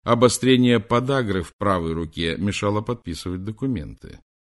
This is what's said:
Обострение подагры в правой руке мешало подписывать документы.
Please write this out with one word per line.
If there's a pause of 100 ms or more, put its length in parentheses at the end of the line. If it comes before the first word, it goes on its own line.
Обострение
подагры
в
правой
руке
мешало
подписывать
документы. (340)